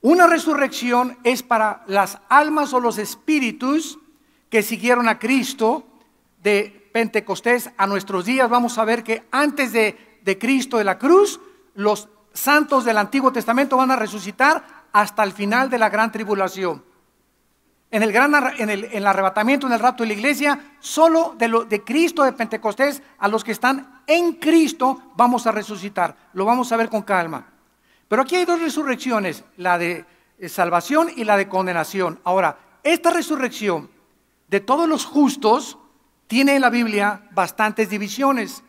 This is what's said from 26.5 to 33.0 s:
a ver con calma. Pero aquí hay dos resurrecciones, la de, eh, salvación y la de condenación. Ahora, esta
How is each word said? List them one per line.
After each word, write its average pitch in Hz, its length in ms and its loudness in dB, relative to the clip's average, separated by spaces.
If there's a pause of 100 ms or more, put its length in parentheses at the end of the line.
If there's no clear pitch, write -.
a 233 60 0
ver 226 120 0
con 220 140 -4
calma. 170 440 -2 (600)
Pero 226 140 2
aquí 269 140 0
hay 359 80 2
dos 339 160 0
resurrecciones, 254 800 -4 (140)
la 180 220 0
de, 170 260 -4 (340)
eh, 180 100 -14
salvación 185 680 0
y 240 80 -6
la 208 120 4
de 196 120 0
condenación. 180 720 -4
Ahora, 180 340 0 (280)
esta 330 260 2